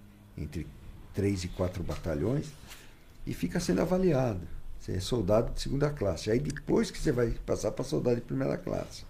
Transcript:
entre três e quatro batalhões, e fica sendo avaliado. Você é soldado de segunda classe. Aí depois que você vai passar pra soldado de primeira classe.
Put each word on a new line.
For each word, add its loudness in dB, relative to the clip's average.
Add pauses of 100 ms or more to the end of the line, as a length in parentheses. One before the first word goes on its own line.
(360)
entre -6 (480)
três 2
e -2
quatro -2
batalhões, 0 (800)
e -2
fica -2
sendo 2
avaliado. 4 (380)
Você -6
é 0
soldado 4
de -4
segunda 2
classe. 0
Aí 6
depois 2
que -10
você 2
vai 4 (160)
passar 0
pra -4
soldado 2
de 0
primeira 0
classe. -4